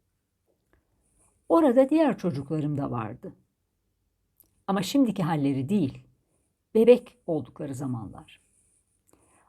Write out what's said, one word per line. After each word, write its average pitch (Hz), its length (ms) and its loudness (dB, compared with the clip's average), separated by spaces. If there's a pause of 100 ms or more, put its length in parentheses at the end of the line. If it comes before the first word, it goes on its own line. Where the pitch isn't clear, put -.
(1500)
Orada 269 400 4
diğer 302 280 2
çocuklarım 147 600 -6
da 139 140 -6
vardı. 123 420 -10 (1300)
Ama 196 140 -2
şimdiki 220 420 0
halleri 139 460 -2
değil, 175 340 -2 (720)
bebek 233 420 6 (100)
oldukları 147 480 -6
zamanlar. 123 680 -12 (1080)